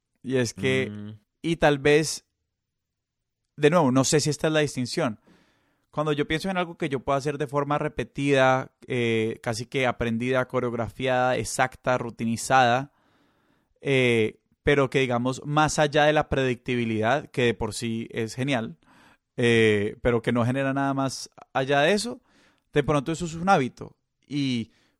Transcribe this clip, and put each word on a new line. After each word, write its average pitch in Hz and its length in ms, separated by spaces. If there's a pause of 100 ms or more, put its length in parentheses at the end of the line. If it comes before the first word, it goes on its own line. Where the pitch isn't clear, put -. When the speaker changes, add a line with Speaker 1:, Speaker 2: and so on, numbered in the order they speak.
(220)
Speaker 1:
Y 127 140
es 123 160
que, 131 380
Speaker 2:
Mm. 104 280 (220)
Speaker 1:
y 165 160
tal 147 220
vez, 147 480 (1300)
de 147 140
nuevo, 160 220
no 131 120
sé 156 160
si 156 100
esta 156 180
es 156 40
la 156 80
distinción. 131 600 (680)
Cuando 151 220
yo 143 160
pienso 160 220
en 185 60
algo 170 220
que 170 100
yo 131 120
puedo 139 180
hacer 139 200
de 147 80
forma 143 320
repetida, 135 960 (140)
eh, 113 560
casi 120 240
que 131 200
aprendida, 120 640
coreografiada, 127 920
exacta, 127 600
rutinizada, 120 920 (880)
eh, 123 580 (240)
pero 139 280
que, 139 100
digamos, 123 440
más 147 340
allá 151 260
de 151 80
la 151 160
predictibilidad, 123 1040
que 131 160
de 117 80
por 107 200
sí 113 380
es 110 220
genial, 131 440 (580)
eh, 110 680
pero 120 200
que 131 100
no 120 120
genera 135 280
nada 139 220
más 135 360 (220)
allá 135 280
de 160 120
eso, 220 300 (500)
de 143 100
pronto 147 300
eso 170 120
es 160 100
un 170 140
hábito. 131 480 (300)
Y 127 440 (300)